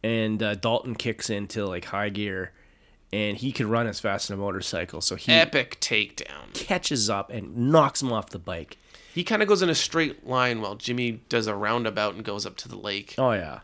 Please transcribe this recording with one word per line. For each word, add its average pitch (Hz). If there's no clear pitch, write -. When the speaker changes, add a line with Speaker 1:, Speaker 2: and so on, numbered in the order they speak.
Speaker 1:
And, 110
uh, 104
Dalton 117
kicks -
into, 101
like, 90
high 104
gear. 98
And 104
he 131
can 110
run 117
as 104
fast 101
as 104
a 98
motorcycle. 92
So -
he -
Speaker 2:
Epic 160
takedown. 87
Speaker 1:
catches 123
up 101
and 117
knocks 151
him 131
off 107
the 95
bike. 85
Speaker 2:
He 175
kinda 214
goes 196
in 180
a 151
straight -
line 123
while 104
Jimmy 120
does 113
a 107
roundabout 107
and 107
goes 104
up 95
to -
the 120
lake. 104
Speaker 1:
Oh, 127
yeah. 85